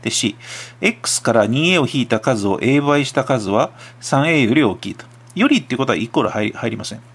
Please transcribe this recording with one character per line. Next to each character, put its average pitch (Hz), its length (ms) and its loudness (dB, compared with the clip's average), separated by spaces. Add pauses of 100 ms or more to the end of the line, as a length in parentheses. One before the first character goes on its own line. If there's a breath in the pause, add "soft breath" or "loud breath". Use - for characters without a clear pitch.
で、 104 100 -4
C、 - 240 -2 (460 loud breath)
X - 420 -2
か 127 80 2
ら 110 160 4
二 151 240 0
エ 180 80 4
ー - 20 4
を 123 80 2
引 135 120 -2
い 113 60 -2
た 113 120 0
数 104 300 0
を 98 120 0
A 139 200 4
倍 143 240 2
し - 80 -10
た 135 100 0
数 110 260 -2
は、 113 220 2 (300 loud breath)
三 143 260 0
エ 156 160 4
ー - 20 4
よ 107 80 2
り 151 80 4
大 98 140 2
き - 140 -10
い - 60 -10
と。 - 100 -20 (300)
よ 226 120 2
り 240 140 4
っ - 20 -16
て 120 120 -6
い - 0 -
う - 20 -6
こ 131 80 0
と 120 80 0
は 85 40 0
イ 113 120 -4
コ 160 100 0
ー 123 40 2
ル 92 60 0
入 107 180 -2
り、 - 40 -4
入 113 200 -6
り 113 40 -8
ま 104 80 -10
せ 110 140 -10
ん。 117 40 -18 (140)